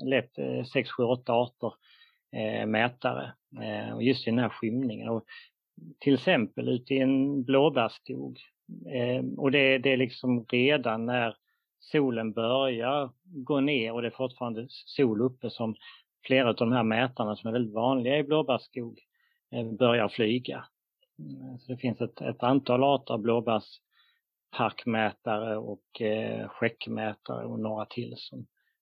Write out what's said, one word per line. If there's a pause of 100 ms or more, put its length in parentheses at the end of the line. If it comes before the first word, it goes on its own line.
lätt,
eh,
sex,
sju,
åtta
arter, (640)
eh,
mätare. (300)
Eh,
och
just
i
den
här
skymningen.
Och (760)
till
exempel
ute
i
en
blåbärsskog. (560)
Eh, (140)
och
det,
det
är
liksom
redan
när (420)
solen
börjar (140)
gå
ner
och
det
är
fortfarande
s-,
sol
uppe
som (520)
flera
av
de
här
mätarna
som
är
väldigt
vanliga
i
blåbärsskog, (560)
eh,
börjar
flyga. (540)
Mm,
så
det
finns
ett,
ett
antal
arter
av
blåbärsparkmätare
och,
eh,
skäckmätare
och
några
till
som (360)